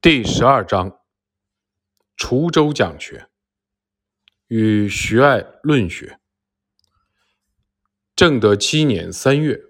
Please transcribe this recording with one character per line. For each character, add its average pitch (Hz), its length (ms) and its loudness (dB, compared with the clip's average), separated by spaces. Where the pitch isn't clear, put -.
第 143 220 4
十 95 220 0
二 127 180 2
章： 95 360 -6
滁 151 340 -2
州 151 220 2
讲 87 260 -4
学 - 280 -18
与 107 400 0
徐 110 320 -2
爱 135 240 4
论 131 280 0
学。 - 280 -18
正 151 240 2
德 104 160 4
七 156 280 -2
年 95 280 -4
三 135 260 0
月 151 320 -4